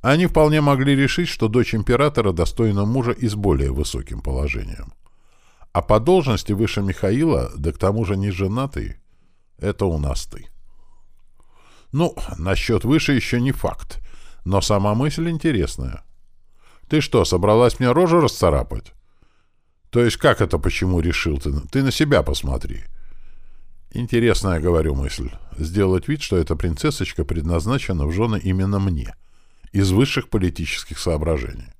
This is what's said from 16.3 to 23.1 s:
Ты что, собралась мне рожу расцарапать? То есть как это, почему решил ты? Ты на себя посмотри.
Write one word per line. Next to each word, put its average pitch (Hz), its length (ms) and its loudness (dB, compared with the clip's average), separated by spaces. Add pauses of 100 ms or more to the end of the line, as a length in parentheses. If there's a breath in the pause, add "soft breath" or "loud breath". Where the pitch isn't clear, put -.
Ты 151 100 2
что, 123 240 4
собралась 107 560 4
мне 127 120 4
рожу 170 300 4
расцарапать? 82 720 0 (1000)
То 120 120 4
есть 113 140 2
как 131 240 4
это, 90 160 2
почему 90 420 0
решил 80 380 -2
ты? 71 140 -4 (200)
Ты 135 120 0
на 135 80 2
себя 143 320 4
посмотри. 69 600 -4 (1080)